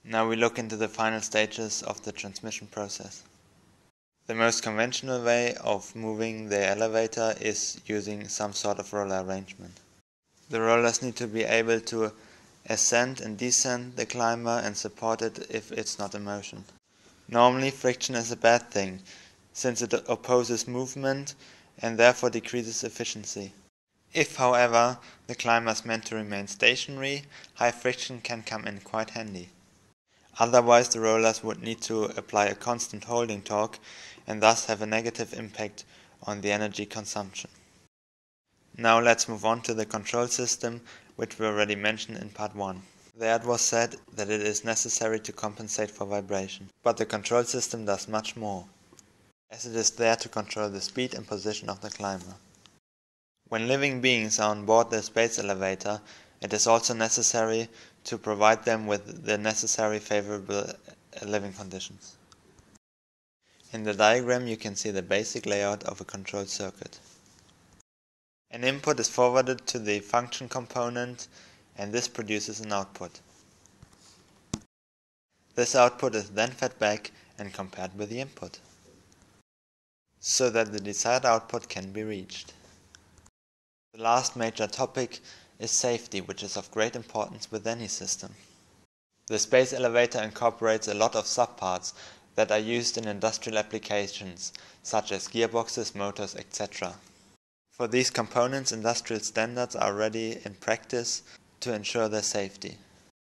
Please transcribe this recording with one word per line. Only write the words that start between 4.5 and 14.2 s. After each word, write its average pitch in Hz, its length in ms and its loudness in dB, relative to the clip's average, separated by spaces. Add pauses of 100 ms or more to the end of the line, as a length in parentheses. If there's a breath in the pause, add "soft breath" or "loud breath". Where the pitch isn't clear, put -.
conventional 123 640 -2
way 120 320 2
of 104 400 -2
moving 110 520 -6
the 101 200 2
elevator 113 720 0
is 107 460 -4
using 104 420 -6
some 104 240 -4
sort 101 260 -2
of 101 140 -10
roller 98 320 -2
arrangement. 95 560 -8 (680)
The 117 120 -2
rollers 117 420 4
need 123 140 -4
to 123 100 -4
be 110 160 -2
able 113 380 2
to 110 320 -2 (540 loud breath)
ascend 123 540 2
and 107 160 -8
descend 123 600 0
the 120 100 -2
climber 117 580 0